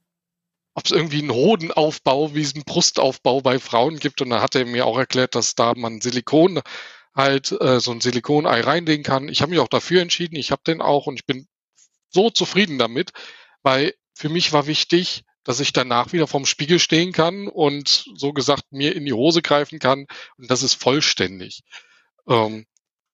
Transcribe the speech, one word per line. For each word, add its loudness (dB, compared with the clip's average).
ob's -4
irgendwie 0
einen -4
Hodenaufbau, 2
wie 0
es -4
einen -12
Brustaufbau 0
bei 2
Frauen 0
gibt. -4
Und -2
da 2
hat 0
er 2
mir -2
auch 0
erklärt, 0
dass -2
da 2
man -8
Silikon 2
halt, 0
äh, 4
so -4
ein -8
Silikonei 0
reinlegen 0
kann. -2
Ich 0
hab 0
mich 2
auch 2
dafür 0
entschieden. -4
Ich -6
hab -4
den -2
auch 2
und -8
ich -14
bin -6
so 4
zufrieden 0
damit, -2
weil 2
für -6
mich 0
war 4
wichtig, 0
dass -2
ich -2
danach 0
wieder 0
vorm -4
Spiegel 2
stehen 2
kann 0
und 0
so -4
gesagt 0
mir -2
in -8
die -2
Hose 2
greifen 0
kann 0
und -6
das 0
ist 0
vollständig. -2
Ähm, 0